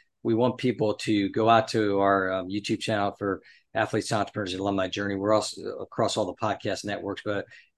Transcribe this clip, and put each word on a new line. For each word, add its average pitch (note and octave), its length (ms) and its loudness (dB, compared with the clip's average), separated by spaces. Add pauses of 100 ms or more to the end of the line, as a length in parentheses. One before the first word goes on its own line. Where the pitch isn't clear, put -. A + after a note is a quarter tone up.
(240)
we A#2 120 2
want A#2+ 220 2
people G#2+ 380 0
to G2+ 340 0
go A2 180 2
out A2+ 220 6
to G#2 300 2
our, G2 320 4
um, F#2 180 -4
YouTube G#2 300 -2
channel G2+ 380 -2
for G2 240 -4 (320)
athletes, A2 380 0
entrepreneurs, G2+ 420 -2
and F#2 80 -6
alumni G2 260 0
journey. G2+ 280 -4
We're G2+ 180 2
also G#2 280 0 (160)
across G#2+ 400 -2
all G#2+ 80 2
the F2+ 100 -6
podcast G2+ 500 -4
networks, G2 380 -6
but G2+ 220 -4 (320)